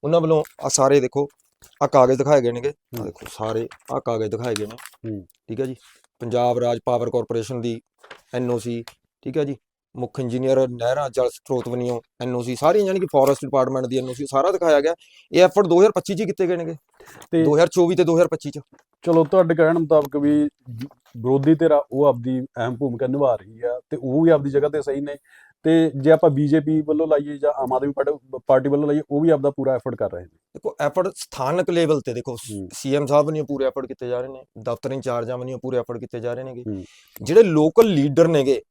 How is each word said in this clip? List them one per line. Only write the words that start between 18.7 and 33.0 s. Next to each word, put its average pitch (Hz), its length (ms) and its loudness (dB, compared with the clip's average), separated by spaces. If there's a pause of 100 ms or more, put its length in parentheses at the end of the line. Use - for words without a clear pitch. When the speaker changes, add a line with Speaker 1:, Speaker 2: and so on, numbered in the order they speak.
Speaker 2:
ਚਲੋ, 165 220 4
ਤੁਹਾਡੇ 165 320 2
ਕਹਿਣ 165 240 4
ਮੁਤਾਬਕ 151 380 2
ਵੀ 147 260 2 (720)
ਵਿਰੋਧੀ 135 380 2
ਧਿਰ 160 160 2
ਆ, 143 200 2
ਉਹ 139 140 2
ਆਪਦੀ 127 360 0
ਅਹਿਮ 123 340 -6
ਭੂਮਿਕਾ 127 320 -4
ਨਿਭਾ 135 280 0
ਰਹੀ 110 260 -16
ਆ 120 280 -6
ਤੇ 151 80 -8
ਉਹ 135 260 0
ਵੀ 165 80 6
ਆਪਦੀ 143 180 2
ਜਗ੍ਹਾ 143 200 0
ਤੇ 147 120 -4
ਸਹੀ 139 200 -6
ਨੇ। 143 140 -10 (480)
ਤੇ 160 320 4
ਜੇ 139 160 4
ਆਪਾਂ 160 180 6
ਬੀਜੇਪੀ 151 520 0
ਵੱਲੋਂ 151 260 -2
ਲਾਈਏ 147 300 -2
ਜਾਂ 147 140 0
ਆਮ 131 220 -4
ਆਦਮੀ 135 180 -2
ਪਾਰਟੀ, 135 560 -6
ਪਾਰਟੀ 131 220 4
ਵੱਲੋਂ 143 180 0
ਲਾਈਏ, 147 140 0 (100)
ਉਹ 143 100 -2
ਵੀ 165 80 2
ਆਪਦਾ 143 220 2
ਪੂਰਾ 135 220 -2
ਐਫਰਟ 120 220 -6
ਕਰ 104 160 -4
ਰਹੇ 90 100 -12
ਨੇ। 90 60 -18
Speaker 1:
ਦੇਖੋ, - 520 -14
ਐਫਰਟ 180 360 -2
ਸਥਾਨਕ 165 540 -4
ਲੈਵਲ 160 320 2
ਤੇ 123 120 -8
ਦੇਖੋ, 120 220 -8
Speaker 2:
ਹੂੰ। 101 380 -10
Speaker 1:
ਸੀ 135 220 -4
ਐਮ 147 100 0